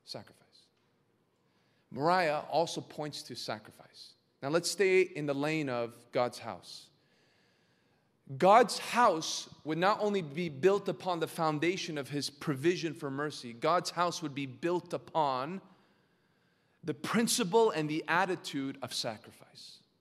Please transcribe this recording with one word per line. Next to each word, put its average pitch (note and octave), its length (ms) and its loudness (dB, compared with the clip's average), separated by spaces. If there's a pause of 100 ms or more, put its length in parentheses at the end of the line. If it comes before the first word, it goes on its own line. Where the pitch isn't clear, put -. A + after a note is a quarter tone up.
Sacrifice. - 320 -16 (1500)
Moriah D#3 600 2
also D#3+ 300 0
points - 420 -10
to B2 120 -12
sacrifice. - 800 -12 (280)
Now C3+ 60 -4
let's E3+ 200 2
stay F#3+ 340 6
in D3+ 220 -4
the C#3+ 100 0
lane D3 340 0
of A#2+ 240 -2 (180)
God's B2 280 0
house. - 480 -14 (1500)
God's G3+ 420 8
house G3+ 680 2 (160)
would D#3 120 -2
not F#3 240 2
only G3+ 200 0
be D#3+ 280 -6
built F#3 380 2
upon F3+ 320 -4
the D#3 80 -2
foundation D#3+ 680 -2
of B2+ 120 -8
his C#3+ 200 -4
provision D#3 640 -2
for C#3 180 -8
mercy, C3+ 420 -8
God's D#3+ 380 0
house E3+ 320 -2
would D3 100 -6
be C3+ 120 -6
built E3+ 480 -4
upon C#3+ 680 -2 (1200)
the D#3+ 100 -4
principle A3 800 2
and D3+ 180 -2
the D#3+ 180 -2
attitude D#3 760 -2
of B2 120 -10
sacrifice. - 840 -10 (220)